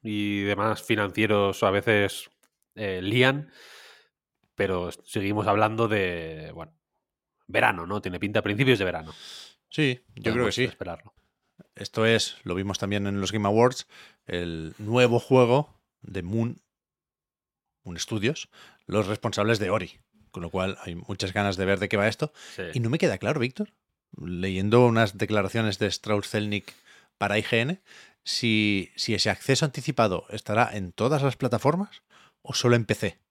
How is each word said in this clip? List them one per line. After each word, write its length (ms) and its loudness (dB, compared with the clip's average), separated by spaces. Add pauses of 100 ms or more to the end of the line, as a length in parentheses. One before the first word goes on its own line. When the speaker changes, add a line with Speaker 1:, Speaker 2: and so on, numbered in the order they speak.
Speaker 1:
y 400 -2
demás 420 0
financieros 800 2
a 80 4
veces, 580 0 (460)
eh, 260 -6
lían, 480 2 (1040)
pero 340 0
s-, 160 -14
seguimos 420 -2
hablando 400 2
de, 680 -4
bueno, 200 -18 (720)
verano, 400 0
¿no? 140 -4
Tiene 180 -6
pinta, 220 0
principios 380 2
de 60 0
verano. 280 -4 (560)
Speaker 2:
Sí, 320 -2 (140)
yo 80 -16
creo 100 0
que 60 0
Speaker 1:
Podemos 160 0
Speaker 2:
sí. 100 0
Speaker 1:
esperarlo. 480 -10 (640)
Speaker 2:
Esto 300 -2
es, 380 2
lo 120 -4
vimos 240 -4
también 280 -2
en 140 -4
los 100 -4
Game 160 0
Awards, 400 4 (380)
el 520 -6
nuevo 420 4
juego 600 4 (220)
de 200 -10
Moon, 400 -4 (1200)
Moon 140 -10
Studios, 520 -4 (360)
los 220 0
responsables 520 0
de 100 -2
Ori. 300 -4 (320)
Con 120 -10
lo 60 -8
cual 320 -2
hay 140 -10
muchas 360 -8
ganas 260 0
de 80 0
ver 140 2
de 100 -4
qué 80 0
va 100 2
esto. 260 -4 (220)
Speaker 1:
Sí. 80 -10 (100)
Speaker 2:
Y 60 -2
no 100 0
me 80 0
queda 220 0
claro, 200 -2
Víctor, 320 -4 (480)
leyendo 680 2
unas 320 2
declaraciones 640 0
de 80 2
Strauss 420 -2
Zelnick 440 -4 (440)
para 200 0
I 60 0
G 160 0
N, 220 -2 (420)
si, 720 0
si 180 -4
ese 160 0
acceso 360 0
anticipado 640 0
estará 440 -2
en 180 -8
todas 300 0
las 140 0
plataformas 680 -2 (400)
o 120 -14
solo 220 4
en 100 2
P 100 0
C. 240 -4 (100)